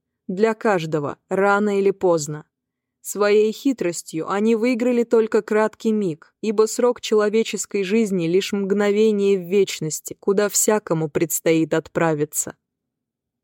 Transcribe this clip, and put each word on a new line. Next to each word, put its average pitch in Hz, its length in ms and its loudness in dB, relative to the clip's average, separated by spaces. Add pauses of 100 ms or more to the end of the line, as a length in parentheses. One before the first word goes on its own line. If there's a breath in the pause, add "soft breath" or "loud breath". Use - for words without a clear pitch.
(280)
Для 208 260 0
каждого, 160 640 -2 (100)
рано 202 520 0
или 196 120 2
поздно. 156 540 -2 (560)
Своей 208 500 2
хитростью 175 800 -4
они 214 240 2
выиграли 240 480 0
только 226 380 2
краткий 214 500 -2
миг, 196 480 -4
ибо 214 260 0
срок 240 360 0
человеческой 208 840 0
жизни — 190 420 0
лишь 180 280 0
мгновение 202 840 2
в 175 120 -8
вечности, 185 680 -2
куда 202 300 0
всякому 175 600 0
предстоит 160 640 0
отправиться. 160 840 -2 (880)